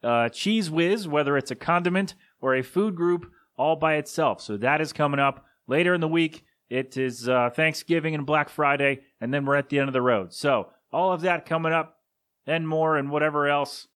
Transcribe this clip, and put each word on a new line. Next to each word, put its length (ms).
uh, 260
Cheez 420
Whiz, 360
whether 300
it's 160
a 40
condiment 580
or 140
a 80
food 340
group 340
all 200
by 180
itself. 460
So 160
that 240
is 120
coming 280
up 260
later 260
in 60
the 80
week. 360
It 280
is, 320
uh, 220
Thanksgiving 640
and 120
Black 220
Friday, 540
and 120
then 120
we're 120
at 120
the 100
end 100
of 40
the 100
road. 300
So 400
all 220
of 80
that 260
coming 260
up 280
and 220
more, 300
and 140
whatever 360
else 500